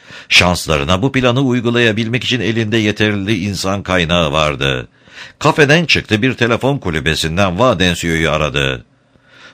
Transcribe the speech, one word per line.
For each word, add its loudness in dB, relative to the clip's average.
Şanslarına 2
bu 0
planı 2
uygulayabilmek 0
için -2
elinde -2
yeterli 0
insan -4
kaynağı 0
vardı. -2
Kafeden 4
çıktı, 0
bir 0
telefon 0
kulübesinden -2
Vadensio'yu 0
aradı. -2